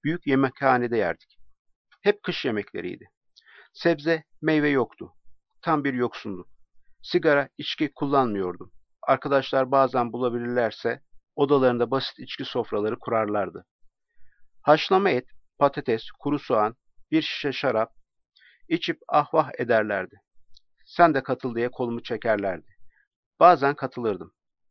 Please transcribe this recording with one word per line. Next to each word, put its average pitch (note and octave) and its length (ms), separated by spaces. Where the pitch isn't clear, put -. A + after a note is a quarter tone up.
büyük D#3 240
yemekhanede C3 680
yerdik. F2 420
Hep G3+ 220
kış - 220
yemekleriydi. G2 680
Sebze, D#3+ 500
meyve D#3 280
yoktu. - 440
Tam D3+ 220
bir C#3 100
yoksunluk. A#2 540
Sigara, D3 560
içki - 360
kullanmıyordum. G#2 800
Arkadaşlar C3+ 720
bazen C3 420
bulabilirlerse A#2+ 880
odalarında C3 560
basit - 280
içki - 260
sofraları A2 540
kurarlardı. G#2 640
Haşlama F#3+ 480
et, B2+ 180
patates, C3+ 600
kuru C#3+ 200
soğan, A2 360
bir D#3+ 100
şişe - 300
şarap A2+ 420
içip E3 400
ah D3 260
vah D3 260
ederlerdi. G#2+ 640
"Sen E3 280
de C3+ 100
katıl." B2 320
diye A#2+ 160
kolumu A#2 320
çekerlerdi. G2+ 720
Bazen D3 360
katılırdım. A2 580